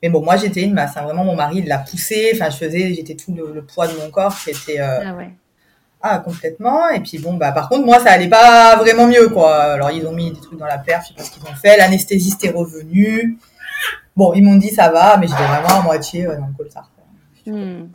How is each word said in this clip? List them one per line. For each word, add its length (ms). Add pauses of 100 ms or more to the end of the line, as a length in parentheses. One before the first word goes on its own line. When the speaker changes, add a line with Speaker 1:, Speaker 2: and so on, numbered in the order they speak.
Speaker 1:
mais 80
bon, 120
moi, 140
j'étais 260
une 120
masse, 220
hein, 60
vraiment, 220
mon 100
mari, 240
il 100
l'a 100
poussée, 560
enfin, 160
je 60
faisais, 380
j'étais 200
tout 200
le, 200
le 100
poids 220
de 100
mon 140
corps 280
qui 120
était, 300
euh, 240
Speaker 2:
Ah 100
ouais. 160 (720)
Speaker 1:
ah, 200
complètement. 720
Et 100
puis 180
bon, 160
bah, 180
par 160
contre, 160
moi, 140
ça 140
allait 160
pas 480
vraiment 320
mieux, 200
quoi. 280
Alors, 340
ils 160
ont 60
mis 180
des 100
trucs 180
dans 80
la 120
perf, 260
je 40
sais 60
pas 100
ce 80
qu'ils 100
ont 140
fait. 200
L'anesthésiste 680
est 60
revenue. 840 (800)
Bon, 160
ils 120
m'ont 120
dit, « 140
Ça 200
va », 280
mais 80
j'étais 180
vraiment 360
à 20
moitié, 440
euh, 100
dans 100
le 100
coltard, 380
quoi. 580
Speaker 2:
Hmm. 420